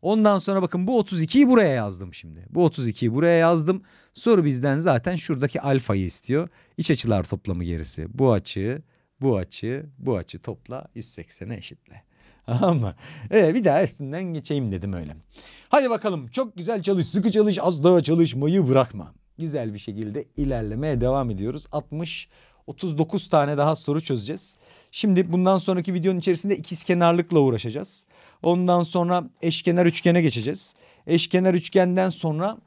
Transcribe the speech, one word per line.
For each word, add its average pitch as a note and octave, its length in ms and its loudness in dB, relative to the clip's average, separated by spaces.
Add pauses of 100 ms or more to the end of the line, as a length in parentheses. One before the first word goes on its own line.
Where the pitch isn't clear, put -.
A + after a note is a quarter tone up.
Ondan G#3 360 4
sonra G3 240 0
bakın F3+ 240 -2
bu B3 120 2
otuz G3 240 0
ikiyi B3 260 6
buraya G#3+ 260 4
yazdım G2 400 -6
şimdi. E2 360 -18
Bu F3 140 2
otuz D3 240 0
ikiyi A2+ 260 -2
buraya E3 240 2
yazdım. E3+ 440 2 (320)
Soru G#3 300 2
bizden C#3 340 0
zaten E3 380 0
şuradaki C#3+ 440 -4
alfayı A#2+ 440 0
istiyor. C#3 440 -4 (280)
İç E3 140 -2
açılar A2 340 2
toplamı F2 400 -6
gerisi. E2+ 540 -8
Bu C3+ 140 4
açı, G#2+ 500 -4 (380)
bu C3 160 2
açı, A#2 500 -8 (120)
bu C3 180 -2
açı F#2 220 -8
topla B2 560 -14
yüz A#2+ 140 -14
seksene - 480 -14
eşitle. - 460 -20 (440)
Tamam D3 320 2
mı? G#2 160 -4 (360)
Ee, F#3 240 6
bir A#3 100 0
daha D#3 200 4
üstünden D3 380 -8
geçeyim D3+ 500 -4
dedim F#2+ 200 -6
öyle. D#2 240 -8 (520)
Hadi C4+ 220 4
bakalım F#3 380 -4
çok A#3+ 280 -6
güzel F#3 260 -6
çalış, F#3 240 0
sıkı G3+ 240 0
çalış, G#3 300 2
az D#3+ 240 -2
daha F3 160 8
çalışmayı D#3 680 2
bırakma. B2 460 0 (240)
Güzel C#3+ 360 -6
bir G2+ 40 -12
şekilde G#2+ 460 -8 (120)
ilerlemeye B2+ 640 -2
devam B2+ 300 0
ediyoruz. A2 420 -6
Altmış, D3+ 560 -8 (380)
otuz D#3+ 320 -6
dokuz D#3+ 300 -2
tane D3 300 2
daha D3+ 180 2
soru D3+ 240 -2
çözeceğiz. C#3 580 -6 (340)
Şimdi F#3 400 2
bundan F#3 260 4
sonraki F3+ 360 -2
videonun F3+ 240 0
içerisinde F#3 380 0
ikizkenarlıkla E3+ 840 2
uğraşacağız. B2+ 680 -2 (360)
Ondan F3 400 2
sonra F3 480 -2 (120)
eşkenar E3+ 440 2
üçgene E3+ 360 4
geçeceğiz. B2+ 520 -2 (320)
Eşkenar F3+ 480 2
üçgenden F3+ 560 2
sonra E3+ 560 -4